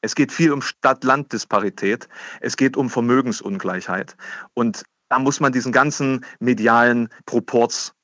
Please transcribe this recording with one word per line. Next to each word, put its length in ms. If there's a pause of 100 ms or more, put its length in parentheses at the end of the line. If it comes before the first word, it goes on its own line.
Es 140
geht 160
viel 220
um 100
Stadt-Land-Disparität. 1500 (320)
Es 160
geht 200
um 120
Vermögensungleichheit. 1300 (380)
Und 300 (240)
da 100
muss 220
man 100
diesen 220
ganzen 520 (140)
medialen 720 (180)
Proporz 760